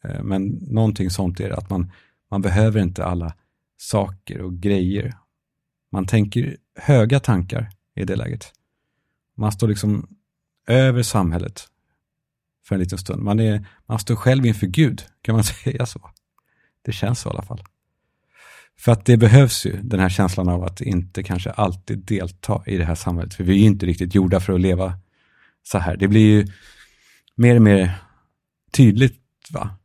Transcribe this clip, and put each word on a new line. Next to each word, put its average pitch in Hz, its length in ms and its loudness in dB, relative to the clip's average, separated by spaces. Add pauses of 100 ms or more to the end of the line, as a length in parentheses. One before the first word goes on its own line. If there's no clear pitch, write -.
Eh, 98 200 -10
men 98 240 -4
någonting 113 640 -2
sånt 92 300 -4
är 104 100 -6
det, - 80 -6
att 95 120 -12
man, 92 220 -4 (400)
man 98 100 -2
behöver 104 400 2
inte 90 240 -4
alla 85 280 -6 (440)
saker - 640 -6
och 92 120 -8
grejer. 101 600 -2 (800)
Man 95 160 -6
tänker 110 500 0 (180)
höga 131 440 2
tankar 104 500 -2 (260)
i 95 100 -6
det 95 100 -6
läget. - 380 -8 (840)
Man 107 140 -2
står 107 160 -2
liksom 104 400 -2 (600)
över 123 360 4
samhället 87 640 -2 (960)
för 101 100 -4
en 92 60 -2
liten 92 160 -6
stund. 92 260 -8
Man 104 160 0
är, 104 280 0 (180)
man 113 140 -6
står 117 160 -2
själv 131 300 0
inför 101 220 0
Gud, 127 360 0 (180)
kan 113 140 -2
man 110 80 2
<laughs> - 200 -6
säga 127 220 -4
så? - 240 -16 (720)
Det 117 100 -8
känns 110 280 -4
så - 100 -8
i - 20 -6
alla - 100 -6
fall. - 220 -14 (1160)
För - 120 2
att 113 140 2
det 120 120 6
behövs 120 480 6
ju, 95 160 -6
den 101 180 -4
här 92 100 2
känslan 92 400 0
av 90 140 -2
att 90 180 -8
inte 92 420 -4
kanske 95 280 -6
alltid 95 540 -6
delta 92 600 -6
i 98 120 -4
det 85 80 0
här 82 100 -2
samhället. 87 380 -6
För 95 100 -10
vi 90 100 2
är 98 40 6
ju 104 80 8
inte 98 200 4
riktigt 90 300 -4
gjorda 95 240 2
för 92 140 -4
att 90 80 0
leva 92 320 0 (720)
så - 140 -6
här. 87 200 -2
Det 98 100 0
blir 107 140 6
ju 104 260 6 (880)
mer 120 200 4
och 120 60 8
mer 95 320 6 (800)
tydligt, 120 500 4 (300)
va? 101 340 -10